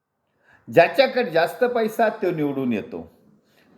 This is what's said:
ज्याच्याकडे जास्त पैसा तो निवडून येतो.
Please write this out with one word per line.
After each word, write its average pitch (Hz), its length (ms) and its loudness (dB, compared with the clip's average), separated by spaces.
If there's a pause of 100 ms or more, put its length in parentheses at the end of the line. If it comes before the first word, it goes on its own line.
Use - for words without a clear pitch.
(720)
ज्याच्याकडे 190 580 4
जास्त 165 340 0
पैसा 226 440 0
तो 196 220 -4
निवडून 139 420 -2
येतो. 92 400 -8 (640)